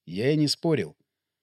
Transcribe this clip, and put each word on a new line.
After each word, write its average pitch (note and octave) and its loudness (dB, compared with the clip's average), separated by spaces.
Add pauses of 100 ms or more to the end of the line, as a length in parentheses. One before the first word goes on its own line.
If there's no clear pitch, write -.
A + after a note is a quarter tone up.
"Я G2+ -2
и D#3 2
не D3+ 4
спорил". C3 -2 (480)